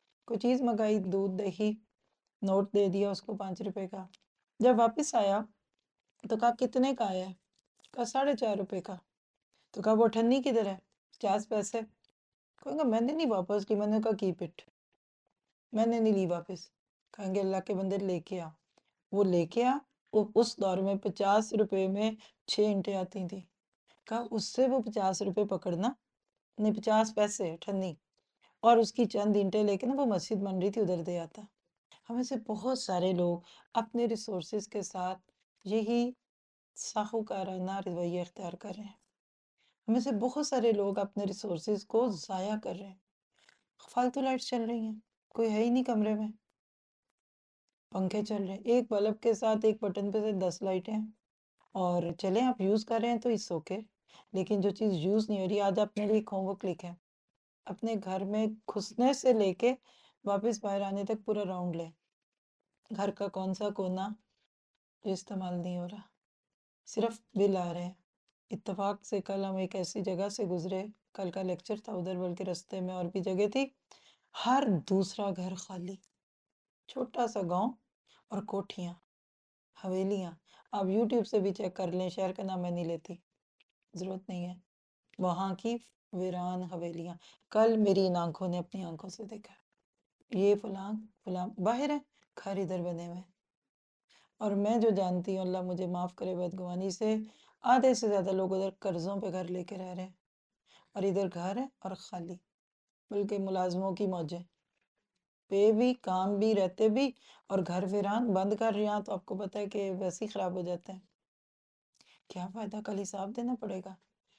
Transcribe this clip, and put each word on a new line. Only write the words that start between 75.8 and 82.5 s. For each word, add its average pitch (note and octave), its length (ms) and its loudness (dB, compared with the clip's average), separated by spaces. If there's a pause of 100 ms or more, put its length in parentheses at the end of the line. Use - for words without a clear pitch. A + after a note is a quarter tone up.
छोटा B3 380 -2
सा A3 160 -4
गांव F#3 320 0 (560)
और G#3+ 140 -4
कोठियाँ, F#3+ 580 -8 (800)
हवेलियाँ। F#3 560 -2 (360)
आप G3 120 0
YouTube A3 380 2
से G#3+ 160 2
भी F#3+ 120 0
check F#3 240 -6
कर F#3 160 -2
लें, F#3 180 -2
शहर F#3 220 -2
का G3+ 100 -8
नाम F#3+ 180 -4